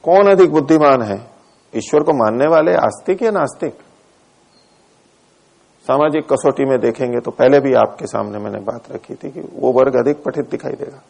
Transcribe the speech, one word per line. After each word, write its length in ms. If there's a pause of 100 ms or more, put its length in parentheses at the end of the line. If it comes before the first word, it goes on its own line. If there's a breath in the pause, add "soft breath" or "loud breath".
कौन 260
अधिक 200
बुद्धिमान 520
है, 280 (460)
ईश्वर 260
को 100
मानने 340
वाले 280
आस्तिक 480
या 80
नास्तिक? 440 (2000)
सामाजिक 460
कसौटी 320
में 160
देखेंगे 400
तो 100
पहले 300
भी 140
आपके 320
सामने 320
मैंने 200
बात 340
रखी 220
थी 160
कि 100
वो 320
वर्ग 240
अधिक 260
पठित 280
दिखाई 220
देगा। 380